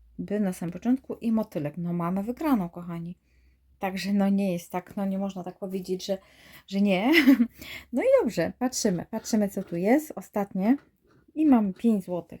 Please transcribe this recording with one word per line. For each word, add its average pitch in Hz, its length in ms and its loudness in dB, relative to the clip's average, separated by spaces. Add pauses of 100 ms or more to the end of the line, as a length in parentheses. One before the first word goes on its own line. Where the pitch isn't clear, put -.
(180)
był 196 220 -4
na 190 120 0
samym 175 200 -8
początku 233 420 -4
i 226 180 -4
motylek. 180 440 -4
No 175 160 -6
mamy 175 300 -2
wygraną, 240 460 -2
kochani. 175 480 -12 (600)
Także 190 340 -4
no 196 160 4
nie 196 240 2
jest 175 200 -6
tak, - 240 -8
no 202 80 -2
nie 190 140 -2
można 190 260 -6
tak 180 140 -12
powiedzieć, 190 480 -6
że, 190 120 -2 (480)
że 196 140 -2
nie. 202 320 4 (340)
<laughs> - 460 -18
No 254 100 0
i 453 40 0 (160)
dobrze, 180 360 0
patrzymy, 233 520 0
patrzymy 214 380 0
co 196 140 -6
tu 175 140 -8
jest. 233 400 2
Ostatnie. 202 600 0 (580)
I 311 120 2
mamy 214 260 4
pięć 214 320 0
złotych. 175 360 -10